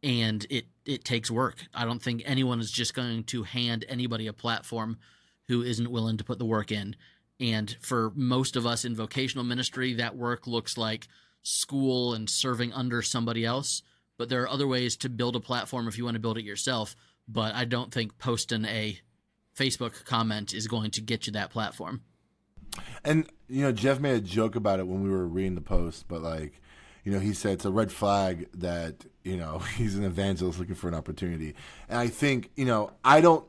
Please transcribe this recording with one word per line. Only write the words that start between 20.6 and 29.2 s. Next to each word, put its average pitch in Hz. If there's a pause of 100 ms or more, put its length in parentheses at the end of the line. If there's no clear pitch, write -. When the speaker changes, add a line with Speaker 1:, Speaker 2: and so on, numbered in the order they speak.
Speaker 1:
going 110
to -
get 110
you 107
that 101
platform. 107 (1000)
Speaker 2:
And, 156 (220)
you 135
know, 139
Jeff 131
made 143
a 113
joke 101
about 104
it 92
when 95
we 98
were 92
reading 92
the 82
post, 87
but, 85
like, 80 (440)
you 98
know, 98
he 101
said, 98
"It's 90
a 101
red 101
flag 95
that, 87 (160)